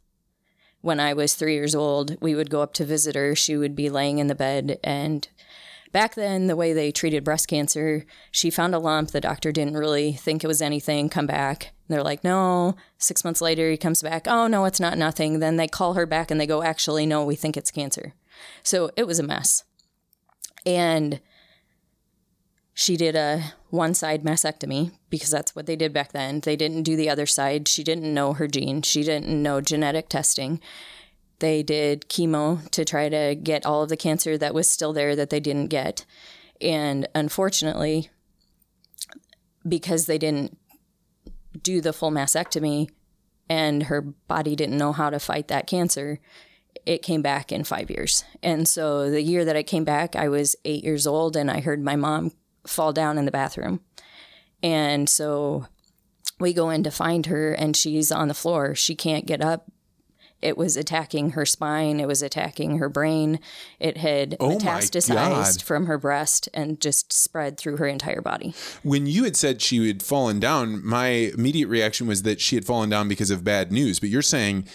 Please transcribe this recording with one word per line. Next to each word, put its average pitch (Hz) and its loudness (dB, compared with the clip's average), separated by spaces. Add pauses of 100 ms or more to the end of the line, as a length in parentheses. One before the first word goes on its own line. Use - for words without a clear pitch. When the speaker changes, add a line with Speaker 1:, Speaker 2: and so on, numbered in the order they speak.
(840)
Speaker 1:
When 160 0
I 147 2
was 147 2
three 156 0
years 147 0
old, 147 0
we 156 0
would 147 -2
go 147 2
up 143 -4
to 165 -2
visit 151 -2
her. 143 2
She 151 0
would 143 0
be 147 -2
laying 143 0
in 143 2
the 139 0
bed. 139 -2
And 147 -2 (640)
back 220 0
then, 190 0
the 165 2
way 165 2
they 147 0
treated 151 0
breast 156 0
cancer, 151 0 (260)
she - 0
found 175 2
a 165 4
lump. 156 0
The 147 -2
doctor 151 -2
didn't 151 0
really 151 2
think 156 -2
it 156 0
was 156 0
anything. 147 0
Come 147 -2
back. 139 -2 (160)
And 165 0
they're 143 2
like, 147 -4
"No." 180 2 (240)
Six - 0
months 165 -2
later, 165 2
he 156 2
comes 165 0
back. 160 -4
"Oh, 233 4
no, 202 4
it's 190 0
not 170 0
nothing." 156 2
Then 160 2
they 160 2
call 180 0
her 175 2
back 160 0
and 156 2
they 151 0
go, 156 2
"Actually, 156 0
no, 151 2
we 147 0
think 156 -2
it's - -4
cancer." 139 -6 (480)
So 175 2
it 226 0
was 170 0
a 156 2
mess. 143 0 (1000)
And 160 2 (1500)
she 180 0
did 160 2
a 151 0 (160)
one-side 160 0
mastectomy 156 -2 (180)
because - -2
that's - -2
what 151 -10
they 160 -2
did 156 0
back 143 -2
then. 139 -2
They 151 0
didn't 160 0
do 160 2
the 151 2
other 147 0
side. 143 0
She 151 0
didn't 160 -2
know 143 2
her 147 -2
gene. 135 -2
She 147 0
didn't 151 0
know 143 0
genetic 151 0
testing. 139 -2 (840)
They 156 2
did 147 0
chemo 160 0
to 165 0
try 147 0
to 147 2
get 156 -2
all 151 2
of 156 -2
the 160 -2
cancer 156 0
that 147 -2
was 165 2
still 156 0
there 147 2
that 143 0
they 151 0
didn't 143 -2
get. 151 -4 (560)
And 147 0
unfortunately, 156 0 (1600)
because 165 0
they 156 0
didn't 151 -2 (1080)
do 185 0
the 156 0
full 156 -2
mastectomy 151 0 (600)
and 151 2
her 147 -2
body 147 -4
didn't 143 0
know 147 2
how 147 0
to 147 -2
fight - -4
that - -2
cancer, 151 -2 (640)
it 170 -2
came 160 0
back 139 -2
in 151 -2
five - -6
years. - -2 (180)
And 160 2
so 143 0
the 151 2
year 170 2
that 160 2
it 151 0
came 160 0
back, 151 0
I 151 2
was 143 2
eight 151 -4
years 151 0
old 156 2
and 143 0
I 147 -2
heard 147 -2
my 139 0
mom 156 0 (340)
fall 156 0
down 151 2
in 143 2
the 139 0
bathroom. 139 -4 (840)
And 147 2
so 147 0 (760)
we 180 2
go 165 2
in 156 0
to 151 -2
find 165 0
her 156 0
and 151 0
she's 151 2
on 156 2
the 143 -2
floor. 147 0
She - 0
can't 156 -2
get 147 -2
up. 165 -2 (760)
It 156 -2
was 165 2
attacking 151 -2
her 143 0
spine. 151 0
It 143 -2
was 143 0
attacking 151 -2
her 143 0
brain. 156 0 (400)
It - -2
had 143 0
Speaker 2:
Oh 131 2
my 190 2
Speaker 1:
metastasized 135 2
Speaker 2:
God. - -8
Speaker 1:
from 170 0
her 151 0
breast 143 0
and 151 -4
just - 0
spread 147 -2
through 147 -4
her 156 0
entire 139 -4
body. - -4 (300)
Speaker 2:
When 143 2
you 170 2
had 190 0
said 135 2
she 113 4
had 101 0
fallen 120 2
down, 113 0
my 120 2
immediate 120 2
reaction 110 2
was 98 0
that 107 0
she - 2
had 98 0
fallen 113 0
down 104 2
because 101 0
of 90 0
bad 98 2
news. 110 2
But 104 -2
you're 120 2
saying 101 2